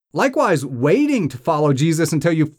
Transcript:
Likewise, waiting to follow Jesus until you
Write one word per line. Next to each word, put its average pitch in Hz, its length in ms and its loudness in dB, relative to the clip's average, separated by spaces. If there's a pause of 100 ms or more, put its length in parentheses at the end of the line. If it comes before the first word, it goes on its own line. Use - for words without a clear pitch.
(120)
Likewise, 214 540 0
waiting 170 640 0
to 120 80 -12
follow 151 340 0
Jesus 156 400 0
until 165 220 0
you 156 140 0 (120)